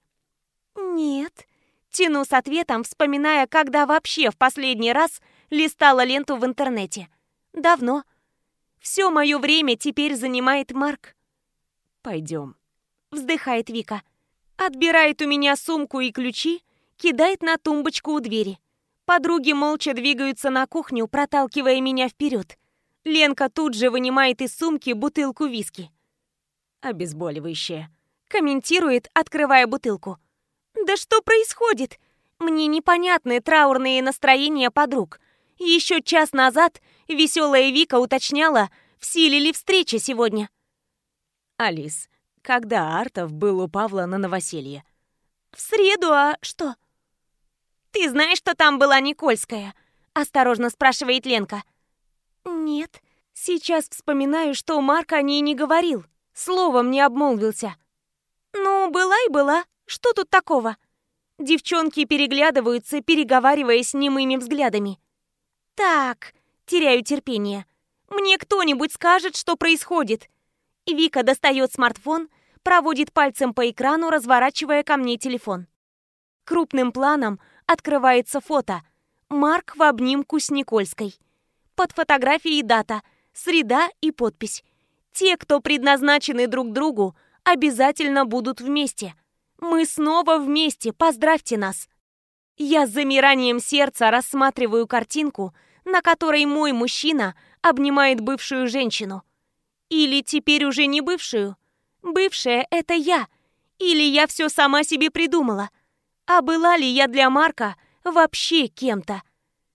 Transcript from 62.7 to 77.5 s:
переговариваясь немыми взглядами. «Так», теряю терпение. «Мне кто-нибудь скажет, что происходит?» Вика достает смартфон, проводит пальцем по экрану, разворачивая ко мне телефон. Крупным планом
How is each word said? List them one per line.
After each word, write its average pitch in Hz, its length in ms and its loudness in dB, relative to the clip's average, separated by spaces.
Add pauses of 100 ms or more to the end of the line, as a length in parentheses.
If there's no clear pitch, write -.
переговариваясь 262 960 2
немыми 269 420 0
взглядами. 233 640 -4 (760)
«Так», 302 600 -2 (320)
теряю 285 360 2
терпение. 208 640 -6 (440)
«Мне 392 300 0
кто-нибудь 311 540 -2
скажет, 349 440 0
что 339 200 -4
происходит?» 320 720 -2 (580)
Вика 311 360 0
достает 262 500 2
смартфон, 294 560 -2 (340)
проводит 320 500 2
пальцем 277 420 0
по 240 160 -2
экрану, 311 400 -2
разворачивая 285 720 0
ко 294 140 -2
мне 247 200 -2
телефон. 220 500 -6 (800)
Крупным 277 480 0
планом 262 480 0 (260)